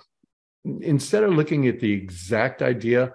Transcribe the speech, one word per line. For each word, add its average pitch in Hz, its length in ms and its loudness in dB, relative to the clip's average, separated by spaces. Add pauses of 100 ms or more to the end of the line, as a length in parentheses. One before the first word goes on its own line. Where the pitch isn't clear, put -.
(800)
instead 170 420 0
of 202 120 2
looking 151 320 2
at 117 140 0
the 107 120 0
exact 98 720 -2
idea, 123 520 2